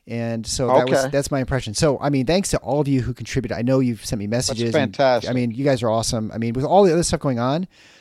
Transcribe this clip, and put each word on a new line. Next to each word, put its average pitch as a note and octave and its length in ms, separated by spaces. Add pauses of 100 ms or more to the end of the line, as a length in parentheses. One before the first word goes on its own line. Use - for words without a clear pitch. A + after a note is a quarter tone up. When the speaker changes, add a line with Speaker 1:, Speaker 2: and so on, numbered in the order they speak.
Speaker 1:
And A#2 400
so B2 220
that B2+ 200
was, C#3 120
Speaker 2:
Okay. C3+ 100
Speaker 1:
that's C#3 200
my C#3 100
impression. A#2+ 340
So, D3 260
I C#3 80
mean, C#3 160
thanks F3 260
to D3+ 80
all C#3 220
of C#3 80
you C3 140
who B2 100
contributed. A2 460
I - 20
know C3 200
you've A#2+ 260
sent G2 120
me G2+ 80
messages. A#2 460
Speaker 2:
That's - 20
fantastic. B2+ 540
Speaker 1:
And, B2 80
I - 20
mean, A#2+ 120
you B2+ 140
guys C3 180
are A2+ 80
awesome. A2 420
I A2 60
mean, A#2 160
with C3 100
all F3+ 200
the E3 100
other E3+ 80
stuff D#3+ 180
going C3 180
on, C#3+ 300 (320)